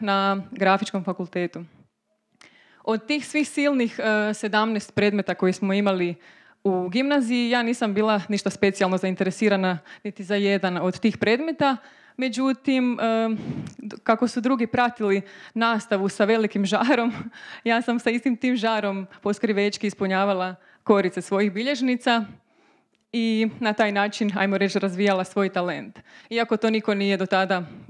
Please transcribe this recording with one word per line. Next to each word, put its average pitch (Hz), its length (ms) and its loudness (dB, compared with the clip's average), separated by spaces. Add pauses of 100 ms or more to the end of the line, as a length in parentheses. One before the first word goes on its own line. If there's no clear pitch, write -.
na 196 500 0
Grafičkom 196 540 2
fakultetu. 175 600 -4 (1200)
Od 220 220 -2
tih 294 200 -2
svih 302 220 0
silnih, 277 500 0
e, 214 360 0
sedamnaest 214 600 -2
predmeta 202 400 2
koje 185 180 2
smo 190 200 -2
imali 190 420 0 (500)
u 180 240 0
gimnaziji, 247 640 0
ja 240 120 2
nisam 226 320 -2
bila 214 340 2
ništa 202 220 -2
specijalno 190 460 0
zainteresirana 185 840 0 (260)
niti 208 200 -10
za 190 100 -4
jedan 196 420 0
od 180 240 -2
tih 214 180 0
predmeta. 277 580 2 (400)
Međutim, 254 840 0
e, 220 40 -2 (720)
d-, - 240 -12
kako 226 260 2
su 240 120 -6
drugi 240 260 0
pratili 220 560 0 (320)
nastavu 214 540 0
sa 208 160 0
velikim 214 420 2
žarom, 233 460 2 (280)
<laughs> - 240 -14
ja 233 180 2
sam 240 160 0
sa 233 120 -2
istim 240 260 0
tim 254 200 0
žarom 202 500 -2 (160)
poskrivečki 208 640 0
ispunjavala 190 680 0 (300)
korice 185 380 4
svojih 196 300 0
bilježnica 247 720 0 (880)
i 226 360 2 (120)
na 220 120 0
taj 214 200 2
način, 202 440 0
ajmo 196 220 0
reći, 196 200 0
razvijala 190 460 0
svoj 196 240 -2
talent. 180 500 -6 (320)
Iako 233 260 0
to 220 140 0
niko 214 240 0
nije 196 220 0
do 185 100 -2
tada, 190 360 2 (280)